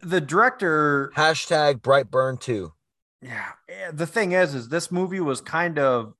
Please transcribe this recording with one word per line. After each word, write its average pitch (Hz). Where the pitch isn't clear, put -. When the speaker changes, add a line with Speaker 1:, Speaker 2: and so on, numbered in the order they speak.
Speaker 1:
the 180
director 151
Speaker 2:
Hashtag 151
Brightburn 131
two. 98
Speaker 1:
Yeah. 120
Yeah, 185
the 156
thing 202
is, 180
is 117
this 170
movie 185
was 139
kind 165
of 123